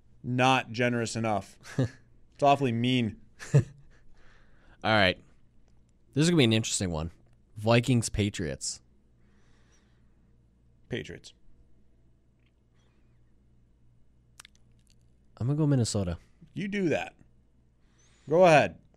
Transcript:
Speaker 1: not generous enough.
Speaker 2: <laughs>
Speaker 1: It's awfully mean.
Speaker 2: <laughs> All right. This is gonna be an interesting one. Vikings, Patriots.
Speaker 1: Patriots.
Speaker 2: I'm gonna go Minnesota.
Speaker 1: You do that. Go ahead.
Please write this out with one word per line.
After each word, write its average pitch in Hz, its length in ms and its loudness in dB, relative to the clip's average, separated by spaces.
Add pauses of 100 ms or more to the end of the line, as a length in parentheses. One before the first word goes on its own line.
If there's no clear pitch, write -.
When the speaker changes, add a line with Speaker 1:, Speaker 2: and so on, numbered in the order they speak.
(240)
Speaker 1:
not 127 480 0
generous 120 420 -4
enough. 110 420 -4 (220)
Speaker 2:
<laughs> 127 80 0 (480)
Speaker 1:
It's - 120 -6
awfully 139 260 2
mean. 120 440 -2 (200)
Speaker 2:
<laughs> - 180 -18
All 139 80 6 (1200)
right. 101 360 2 (960)
This 139 80 0
is 165 80 2
gonna 175 80 2
be 135 60 6
an 113 100 2
interesting 110 360 -2
one. 80 200 -6 (480)
Vikings, 117 500 2
Patriots. 98 720 -6 (2000)
Speaker 1:
Patriots. - 460 -12 (4000)
Speaker 2:
I'm 113 120 -6
gonna 147 100 -2
go 156 80 2
Minnesota. 107 500 0 (380)
Speaker 1:
You 175 120 -8
do 196 220 -2
that. 90 260 -2 (1120)
Go 170 200 4
ahead. 131 300 4 (200)